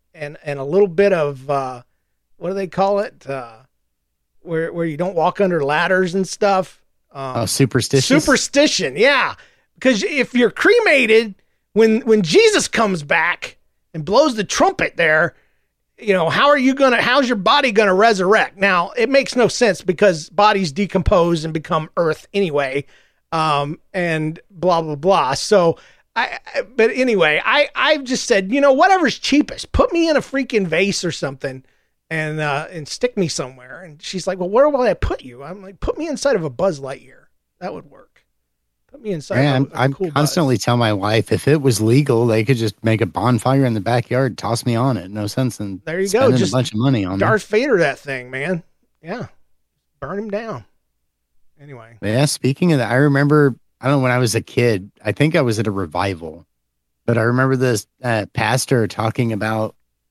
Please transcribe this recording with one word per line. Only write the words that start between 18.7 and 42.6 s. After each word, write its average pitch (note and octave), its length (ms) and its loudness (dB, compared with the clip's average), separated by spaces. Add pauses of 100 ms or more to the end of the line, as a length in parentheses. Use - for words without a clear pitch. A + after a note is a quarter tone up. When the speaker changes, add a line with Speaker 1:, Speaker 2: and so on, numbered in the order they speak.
Speaker 1:
it A#3 120 0
makes C4+ 280 0
no A#3 120 4
sense G#3+ 340 0
because F3+ 480 0
bodies G3 420 2
decompose E3+ 720 0
and D#3+ 100 -6
become D#3+ 420 -4
earth D#3+ 380 -2
anyway, C#3+ 500 -2 (480)
um, D3+ 460 -2 (140)
and D#3+ 460 -4 (120)
blah, E3+ 320 -2
blah, D3+ 140 -8
blah. D3 380 0
So, E3+ 440 2 (380)
I, B3 220 -4 (160)
I, C#4+ 80 -2
but A#3 300 0
anyway, A3 520 2
I, B3+ 300 2
I've C#4 300 0
just B3 220 -4
said, G3 260 0
you C#4 80 2
know, C#4 120 6
whatever's F4 460 2
cheapest, - 540 -2
put - 200 2
me E4 160 0
in D4+ 80 2
a A#3 40 0
freaking B3 460 -2
vase F#3 380 -2
or E3+ 80 -4
something C3 520 -8 (460)
and, D#3 300 -6
uh, D3 300 -4
and D#3+ 160 -14
stick - 300 -6
me F#3+ 120 0
somewhere. C3 540 -12
And D#3+ 180 -20
she's - 260 -10
like, F#3+ 120 -4
"Well, F3+ 120 -4
where C4 180 4
will C#4 140 0
I G#3+ 120 2
put - 300 -4
you?" A#2+ 180 -20
I'm F#3 200 -16
like, F#3+ 180 -20
"Put - 180 -4
me D4+ 80 -6
inside C#4 300 0
of E3 80 -2
a D3 60 -6
Buzz D#3+ 280 -2
Lightyear. C3 460 -14 (360)
That F3+ 120 -10
would - 180 -14
work. - 340 -20 (600)
Put C#4+ 160 -20
me A3 80 -6
inside D3 320 -4
Speaker 2:
Yeah, C#3+ 140 2
Speaker 1:
of C3 80 2
a, - 20 -6
Speaker 2:
I'm, - 60 -12
Speaker 1:
a A#2+ 120 -4
Speaker 2:
I'm C#3 100 0
Speaker 1:
cool F#3 140 -6
Buzz." D3+ 60 -10
Speaker 2:
constantly D3 440 0
tell A#2+ 180 0
my A2+ 160 2
wife, G#2 400 -2
if G#2 160 -2
it D3+ 140 4
was A#2 180 2
legal, A#2+ 480 2
they A2 160 2
could B2+ 140 0
just A2+ 260 -4